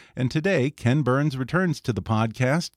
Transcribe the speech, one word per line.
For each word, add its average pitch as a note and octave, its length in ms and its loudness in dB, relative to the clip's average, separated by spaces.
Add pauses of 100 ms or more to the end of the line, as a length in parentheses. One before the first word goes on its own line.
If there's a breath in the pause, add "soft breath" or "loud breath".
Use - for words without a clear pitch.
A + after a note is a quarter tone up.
(140 loud breath)
and B2+ 160 -2
today D#3 400 0
Ken D#3 320 0
Burns C3 340 0
returns D#3 440 -2
to - 120 -4
the G#2 80 -2
podcast A#2+ 760 0